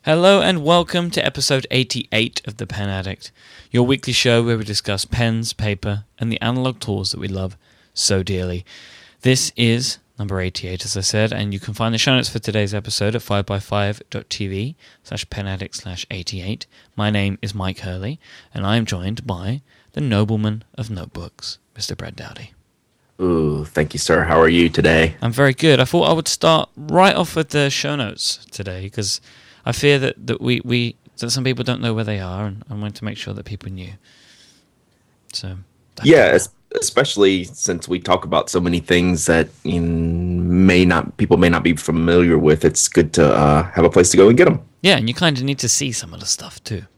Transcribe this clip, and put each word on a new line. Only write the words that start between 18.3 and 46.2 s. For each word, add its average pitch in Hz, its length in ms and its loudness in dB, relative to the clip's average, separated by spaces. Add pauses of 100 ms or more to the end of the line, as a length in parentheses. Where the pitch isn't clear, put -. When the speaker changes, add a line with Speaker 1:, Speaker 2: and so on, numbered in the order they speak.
Speaker 1:
and 98 140 -6
I 107 100 2
am 117 80 0
joined 98 420 -6
by 98 360 -6 (320)
the 151 80 -4
nobleman 107 600 0 (100)
of 113 160 -10
notebooks, - 680 -12 (180)
Mister - 220 -8
Brad - 180 -12
Dowdy. - 380 -16 (680)
Speaker 2:
Ooh, 78 420 0
thank 78 300 -4
you, - 40 -6
sir. 82 260 2
How 80 140 2
are 80 120 6
you 85 180 4
today? 80 540 2
Speaker 1:
I'm 117 100 -2
very 135 220 2
good. 143 260 4
I 131 60 4
thought 170 240 2
I - 20 4
would 160 160 0
start 160 480 2
right 160 400 4
off 170 180 -2
with 160 140 -2
the 143 220 0
show 147 260 -4
notes - 540 -6
today, 95 400 -10
'cause - 320 -6 (440)
I 120 60 -2
fear 143 280 4
that, 127 260 -4
that - 160 -4
we, 123 200 0
we, 120 320 -2 (220)
that 117 140 -6
some 127 120 -2
people 123 220 -2
don't 123 160 -4
know 113 140 -2
where 110 100 -2
they 104 160 -4
are, 92 240 -6
and 101 240 -8
I 104 60 -10
wanted 104 220 -8
to - 100 -12
make 104 100 -8
sure - 160 -10
that - 140 -12
people 98 260 -12
knew. 92 220 -14 (1400)
So, 95 240 -10 (400)
that's - 100 -2
Speaker 2:
Yeah, 143 200 8
Speaker 1:
good. 69 80 4
Speaker 2:
es-, - 140 -4 (300)
especially 95 680 2
since - 440 -6
we 90 100 -2
talk 90 280 0
about 80 240 0
so 90 100 2
many 87 180 0
things 87 460 2
that 82 240 2 (140)
you 87 180 -2
may 87 1040 2
not, 90 320 2
people 90 220 2
may 90 100 6
not 85 140 2
be 85 140 2
familiar 85 600 2
with. 76 260 4
It's - 260 2
good 80 260 2
to, 73 200 6
uh, 73 360 4
have 85 160 4
a - 20 6
place 90 220 4
to 101 80 6
go 98 100 10
and 120 80 8
get 175 120 6
'em. - 120 2 (220)
Speaker 1:
Yeah, 180 160 4
and 113 100 0
you 123 60 -2
kinda 147 280 0
need 139 180 -4
to 120 100 -2
see 135 220 -2
some 82 200 -10
of 85 80 -18